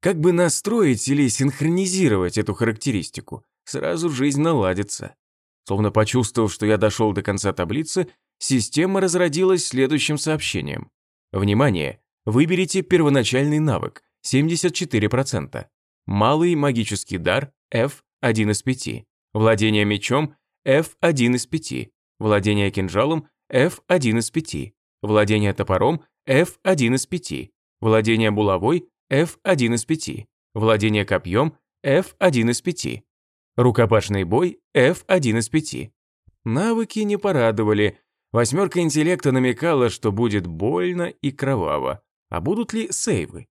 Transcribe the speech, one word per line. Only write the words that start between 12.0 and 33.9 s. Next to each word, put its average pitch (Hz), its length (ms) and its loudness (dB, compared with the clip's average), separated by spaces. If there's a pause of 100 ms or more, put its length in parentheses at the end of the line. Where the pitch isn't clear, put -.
Выберите 170 540 2
первоначальный 147 800 2
навык. 135 440 -2 (200)
Семьдесят 165 500 0
четыре 110 380 -2
процента. 95 580 -4 (380)
Малый 147 480 2
магический 117 640 -2
дар 101 340 -2 (180)
F 120 320 -2 (200)
один 110 280 2
из 104 120 -2
пяти. - 420 -6 (300)
Владение 107 500 2
мечом 123 500 -2 (300)
F 147 360 0
один 127 340 2
из 120 100 -2
пяти. - 480 -8 (260)
Владение 104 520 0
кинжалом 101 580 -2 (220)
F 139 380 0
один 127 300 2
из 113 120 -4
пяти. 80 440 -8 (280)
Владение 104 500 2
топором 101 500 0 (240)
F 143 360 0
один 131 320 2
из 131 100 -2
пяти. - 480 -10 (300)
Владение 110 480 2
булавой 104 580 0 (220)
F 156 320 0
один 123 320 0
из 117 100 -4
пяти. - 420 -6 (280)
Владение 107 500 2
копьём 101 540 -2 (240)
F 147 360 0
один 131 300 2
из 120 140 -2
пяти. - 420 -8 (500)
Рукопашный 107 720 2